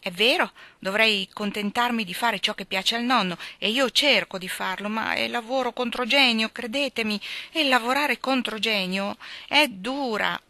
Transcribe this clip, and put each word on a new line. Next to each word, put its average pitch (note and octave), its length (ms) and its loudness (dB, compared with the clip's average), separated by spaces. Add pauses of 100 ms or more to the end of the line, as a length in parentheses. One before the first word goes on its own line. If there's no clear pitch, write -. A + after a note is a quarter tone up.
È F#3+ 120 -6
vero, A#3 400 2 (260)
dovrei G3+ 540 2
contentarmi G#3+ 720 -2
di F3 100 -8
fare A3 240 0
ciò G#3 160 -2
che G3+ 100 -8
piace F#3+ 300 -2
al A#3 80 -2
nonno, A3+ 340 2 (220)
e - 100 -2
io A#3+ 220 2
cerco A3 480 2
di F#3 100 -8
farlo, F#3+ 400 -4
ma G#3+ 260 -2
è - 120 0
lavoro A#3+ 460 -2
controgenio, A#3+ 800 2
credetemi, A#3 720 -2 (300)
e D#4+ 140 0
lavorare B3+ 560 2
controgenio G#3 960 -2 (320)
è D4 180 6
dura. G#3+ 840 -2